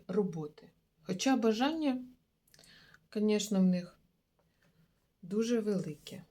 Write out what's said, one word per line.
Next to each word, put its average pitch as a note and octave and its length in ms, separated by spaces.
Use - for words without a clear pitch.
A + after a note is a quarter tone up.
роботи. E3 640
Хоча B3+ 360
бажання, B3+ 680
конечно, G#3 500
в F#3+ 40
них F3+ 360
дуже A3+ 380
велике. F#3+ 720